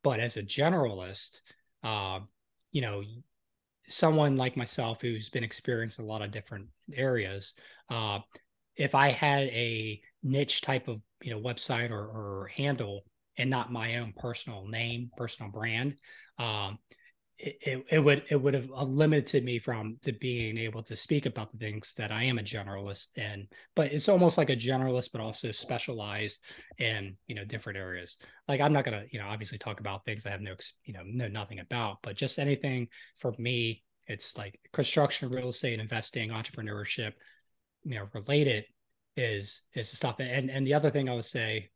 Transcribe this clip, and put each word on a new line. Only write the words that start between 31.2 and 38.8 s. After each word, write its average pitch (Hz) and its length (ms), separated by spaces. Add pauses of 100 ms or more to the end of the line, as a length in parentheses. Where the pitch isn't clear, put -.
nothing 101 320
about, 104 460
but 104 100
just - 240
anything 135 480 (300)
for 117 220
me, 117 440 (240)
it's - 300
like 101 240 (120)
construction, 143 560
real 127 200
estate, 117 320
investing, 110 500
entrepreneurship, 107 840 (680)
you 127 140
know, 101 180
related 120 520 (500)